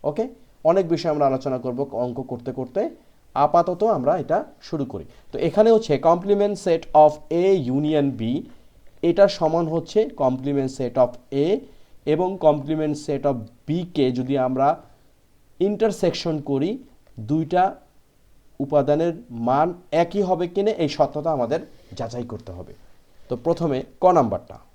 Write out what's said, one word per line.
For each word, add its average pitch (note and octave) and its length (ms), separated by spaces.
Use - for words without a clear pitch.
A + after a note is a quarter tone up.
ওকে, A3 140
অনেক F#3 240
বিষয় E3 200
আমরা D3 180
আলোচনা C3 340
করব B2 140
অঙ্ক B2 140
করতে B2 280
করতে, C3 220
আপাতত E3+ 460
আমরা C3+ 160
এটা E3 140
শুরু C#3+ 240
করি। E2 140
তো - 40
এখানে G#3+ 280
হচ্ছে G#3+ 180
complement G3+ 480
set E3 180
of D3+ 80
A - 20
union D3+ 280
B, - 20
এটা F#3 160
সমান E3 340
হচ্ছে E3 260
complement C3 560
set B2 180
of A#2+ 60
A, - 20
এবং F3+ 160
complement D3+ 500
set C#3 260
of B2+ 60
B - 20
কে C#3 100
যদি C3 140
আমরা C3 200
ইন্টারসেকশন G3 760
করি, C#3 200
দুইটা D#3+ 320
উপাদানের D3 540
মান C#3+ 200
একই F#3+ 260
হবে F3+ 240
কিনা G3+ 180
এই D3 140
সত্যতা D3+ 400
আমাদের B2+ 220
যাচাই A#2 320
করতে G#2 260
হবে। F2+ 160
তো B2+ 40
প্রথমে D#3+ 320
ক - 20
নাম্বারটা A2 400